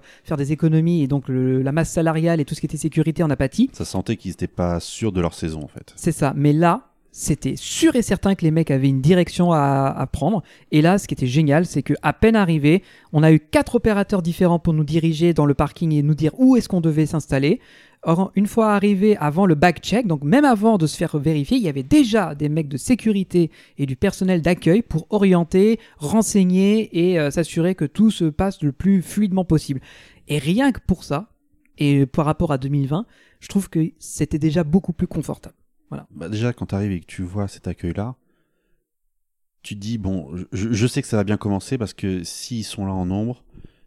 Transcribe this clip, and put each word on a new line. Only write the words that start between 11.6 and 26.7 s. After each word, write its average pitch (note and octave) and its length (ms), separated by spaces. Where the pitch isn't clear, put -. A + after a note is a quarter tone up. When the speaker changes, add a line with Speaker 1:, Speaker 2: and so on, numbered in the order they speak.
Speaker 1:
c'est - 160
que D3 180
à D3+ 120
peine A3+ 220
arrivé, E3 460
on D3+ 100
a D#3+ 100
eu D#3 80
quatre - 360
opérateurs G3+ 480
différents E3+ 340
pour E3 160
nous D#3 100
diriger D#3+ 520
dans D3 100
le C#3+ 80
parking D#3 400
et D3 80
nous D3 140
dire D3 240
où C4 180
est-ce G#3+ 100
qu'on F3+ 140
devait D#3 240
s'installer. D3 540
Or, E3+ 300
une G3+ 120
fois G#3+ 260
arrivé G3+ 420
avant D3+ 300
le E3+ 100
back E3 260
check, A#3 260
donc D3+ 160
même G#3 200
avant A3+ 340
de D#3+ 100
se - 100
faire E3 220
vérifier, D3 360
il C4 80
y F3 60
avait C3+ 140
déjà G#3 520
des D3 140
mecs D#3 180
de C#3 80
sécurité F#3+ 720
et C#3+ 80
du C3+ 100
personnel F#3 460
d'accueil E3+ 400
pour - 300
orienter, G3 680
renseigner F#3+ 1120